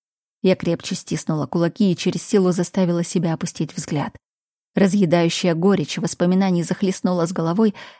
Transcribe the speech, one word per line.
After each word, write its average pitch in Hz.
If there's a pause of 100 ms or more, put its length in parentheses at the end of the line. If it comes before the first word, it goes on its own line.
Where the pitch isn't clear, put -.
(420)
Я 185
крепче 170
стиснула 156
кулаки 170
и 160
через 175
силу 185
заставила 175
себя 165
опустить 160
взгляд. - (580)
Разъедающая 175
горечь 175
воспоминаний 180
захлестнула 180
с 175
головой, 180 (260)